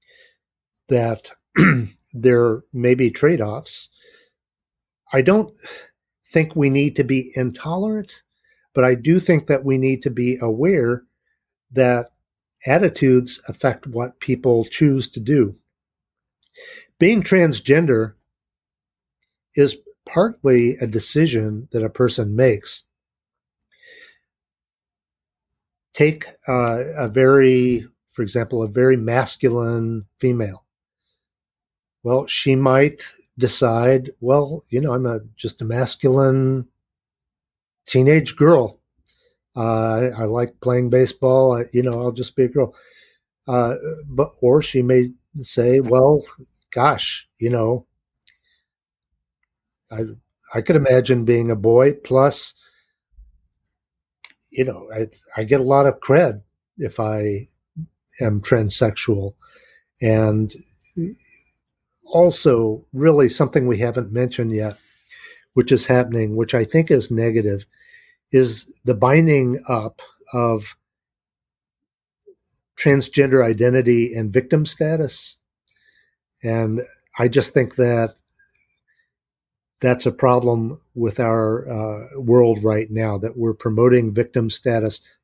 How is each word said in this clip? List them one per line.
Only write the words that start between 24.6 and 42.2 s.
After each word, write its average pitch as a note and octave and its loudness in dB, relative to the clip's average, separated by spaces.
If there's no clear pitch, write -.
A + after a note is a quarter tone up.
Take, D#3 0
uh, B2 -2
a B2+ -4
very, B2+ 4
for - -12
example, A2+ -4
a A2 -4
very B2+ 2
masculine A#2 -4
female. A#2 -4
Well, B2+ 0
she - 0
might C3+ 2
decide, B2 0
"Well, C#3+ -2
you B2 -4
know, D3 -2
I'm B2+ -4
a, A2+ -4
just - -12
a - -10
masculine C3 0
teenage D3 2
girl. D3 2
Uh, A2+ -2
I, A2+ -6
I - -4
like A#2+ -4
playing B2 -2
baseball. B2+ 2
I, A#2 -4
you B2 0
know, A#2+ -4
I'll B2 -4
just B2 -10